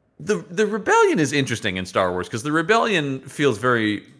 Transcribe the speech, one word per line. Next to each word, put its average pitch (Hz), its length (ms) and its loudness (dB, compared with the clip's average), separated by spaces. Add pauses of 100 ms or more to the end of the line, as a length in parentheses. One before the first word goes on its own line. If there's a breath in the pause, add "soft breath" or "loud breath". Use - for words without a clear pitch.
(200)
the, 170 300 -2
the 190 160 0
rebellion 339 520 2
is 139 140 2
interesting 117 460 -2
in 92 80 -4
Star 92 260 0
Wars 90 160 -4
'cause 110 140 -6
the 147 100 -4
rebellion 165 680 0
feels 139 380 -2
very 110 460 0 (160)